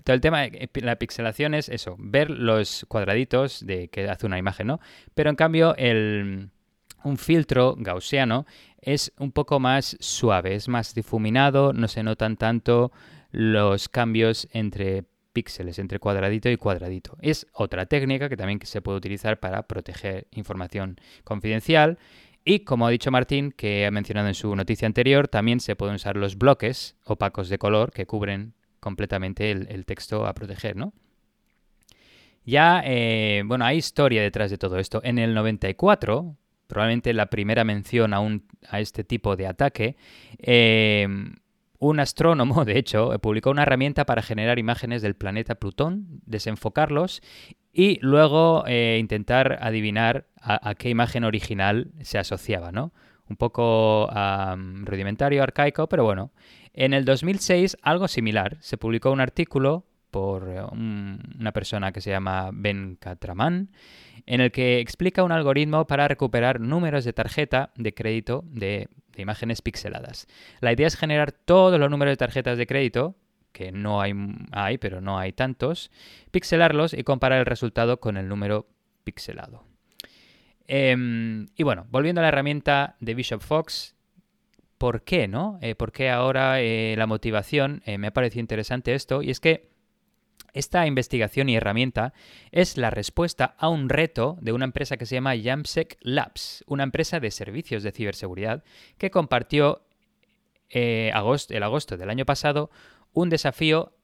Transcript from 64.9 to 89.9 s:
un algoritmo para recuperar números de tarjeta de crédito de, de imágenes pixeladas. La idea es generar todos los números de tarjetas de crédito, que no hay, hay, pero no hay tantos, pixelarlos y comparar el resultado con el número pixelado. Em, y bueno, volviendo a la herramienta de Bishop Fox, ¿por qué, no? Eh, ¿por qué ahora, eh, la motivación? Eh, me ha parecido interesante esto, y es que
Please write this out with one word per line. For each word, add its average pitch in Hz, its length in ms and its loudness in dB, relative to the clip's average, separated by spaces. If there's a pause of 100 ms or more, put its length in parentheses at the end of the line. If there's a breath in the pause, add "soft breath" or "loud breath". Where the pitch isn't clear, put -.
un 175 80 2
algoritmo 151 560 2
para 143 220 2
recuperar 123 500 0
números 143 460 0
de 120 80 -4
tarjeta 135 640 -2
de 110 180 -4
crédito 113 540 -4
de, 104 420 -6 (260)
de 104 60 -12
imágenes 110 400 -6
pixeladas. - 640 -10 (320 loud breath)
La 117 140 2
idea 143 140 4
es 160 100 0
generar 151 340 0
todos 185 480 6
los 143 100 4
números 143 220 2
de 135 60 0
tarjetas 123 400 -2
de 120 100 -2
crédito, 139 480 0 (380)
que 92 200 -12
no 104 280 -2
hay, 101 120 -2 (400)
hay, 101 240 -2
pero 92 240 -6
no 98 180 -4
hay 92 140 -4
tantos, 131 580 -4 (400 loud breath)
pixelarlos 165 640 2
y 131 100 -6
comparar 131 360 2
el 123 60 2
resultado 120 540 0
con 104 160 -4
el 95 140 -6
número 101 400 -4 (340)
pixelado. - 640 -14 (1040 loud breath)
Em, 120 800 0 (100)
y 160 60 0
bueno, 107 260 0
volviendo 156 320 2
a - 20 4
la 160 60 6
herramienta 143 720 0
de 113 120 -6
Bishop 120 280 -6
Fox, - 520 -4 (840)
¿por 117 260 -2
qué, 151 240 0
no? 175 340 -6
Eh, 113 140 -6
¿por 107 160 -8
qué 131 180 -2
ahora, 131 520 2
eh, 113 360 0
la 110 100 0
motivación? 113 800 -2
Eh, 104 120 -6
me 101 100 -4
ha 104 60 -6
parecido 120 260 -2
interesante 120 560 -4
esto, 139 260 -4
y 131 100 -4
es 123 100 -6
que 160 280 0 (840)